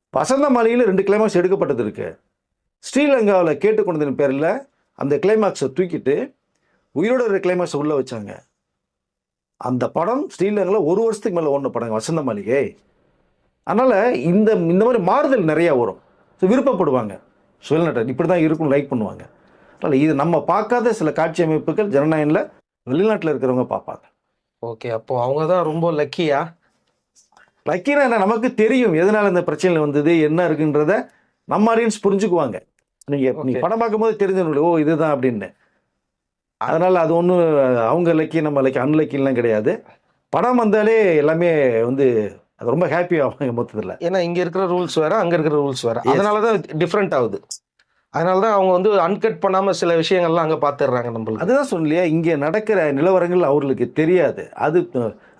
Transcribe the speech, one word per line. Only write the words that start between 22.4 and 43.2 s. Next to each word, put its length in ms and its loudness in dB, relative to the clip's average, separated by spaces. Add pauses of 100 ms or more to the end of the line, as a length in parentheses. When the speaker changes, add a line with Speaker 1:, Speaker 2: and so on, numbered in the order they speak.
Speaker 1:
வெளிநாட்டுல 440 0
இருக்கிறவங்க 360 0
பார்ப்பாங்க. 320 -8 (640)
Speaker 2:
ஓகே, 240 -10
அப்போ 320 -4
அவங்க 240 -2
தான் 180 0
ரொம்ப 280 -2
லக்கியா? 600 -2 (1120)
Speaker 1:
லக்கினா 340 0
என்ன, 160 2
நமக்கு 360 0
தெரியும் 400 2
எதனால 340 2
இந்த 160 0
பிரச்சனை 340 0
வந்தது, 420 2
என்ன 280 2
இருக்குன்றத 580 0 (380)
நம்ம 320 0
ஆடியன்ஸ் 320 0
புரிஞ்சுக்குவாங்க. 520 0 (460)
நீங்க, 240 0
நீங்க 280 -4
Speaker 2:
ஓகே. 20 -4
Speaker 1:
படம் 180 -2
பார்க்கும்போது 480 0
தெரிஞ்சிடும், 300 -2
"ஓ, 220 2
இதுதான்" 400 0
அப்படின்னு. 360 -2 (1000)
அதனால 440 2
அது 140 2
ஒண்ணும் 240 2 (380)
அவங்க 360 2
லக்கி, 280 0
நம்ம 220 0
லக்கி, 120 2
அன்லக்கின்லாம் 600 0
கிடையாது. 480 0 (460)
படம் 280 0
வந்தாலே 600 2
எல்லாமே 680 2
வந்து 540 0 (200)
அது 140 -4
ரொம்ப 160 0
ஹாப்பி 260 -2
ஆவாங்க 520 -2